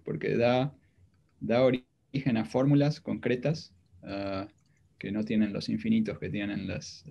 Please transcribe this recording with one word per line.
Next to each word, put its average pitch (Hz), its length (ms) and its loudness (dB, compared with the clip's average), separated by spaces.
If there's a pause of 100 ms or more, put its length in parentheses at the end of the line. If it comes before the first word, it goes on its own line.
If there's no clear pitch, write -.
porque - 320 -2
da, 123 380 2 (680)
da 113 220 2
origen 127 760 0
a 110 80 0
fórmulas 143 560 4
concretas, 123 760 -2 (280)
ah, 98 460 -6 (500)
que 101 140 -6
no 107 120 -2
tienen 107 280 2
los - 160 -6
infinitos 110 500 0
que - 120 -6
tienen 101 380 -4
las, - 420 -10